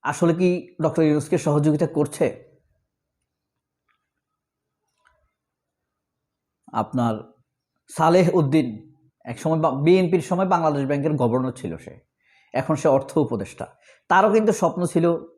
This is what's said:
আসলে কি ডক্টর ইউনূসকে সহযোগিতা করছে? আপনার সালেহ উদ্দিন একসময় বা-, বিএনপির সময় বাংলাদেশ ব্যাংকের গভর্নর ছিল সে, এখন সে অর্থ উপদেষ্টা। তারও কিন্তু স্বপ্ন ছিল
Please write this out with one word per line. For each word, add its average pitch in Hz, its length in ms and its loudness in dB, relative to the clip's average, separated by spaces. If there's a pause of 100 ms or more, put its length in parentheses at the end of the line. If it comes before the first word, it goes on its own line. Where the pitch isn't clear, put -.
আসলে 165 320 0
কি 180 480 -2
ডক্টর 156 220 0
ইউনূসকে 151 340 0
সহযোগিতা 147 500 0
করছে? - 640 -2 (4000)
আপনার 113 640 -4 (640)
সালেহ 170 360 4
উদ্দিন 139 640 0 (280)
একসময় 160 360 -4
বা-, 143 240 -2
বিএনপির 175 380 4
সময় 185 240 -2
বাংলাদেশ 160 400 0
ব্যাংকের 143 280 -2
গভর্নর 127 380 -2
ছিল 85 260 -10
সে, - 220 -20 (540)
এখন 131 220 -2
সে - 120 0
অর্থ 135 300 2
উপদেষ্টা। 120 500 -4 (400)
তারও 196 260 4
কিন্তু 220 180 2
স্বপ্ন 175 340 -2
ছিল 170 320 0 (200)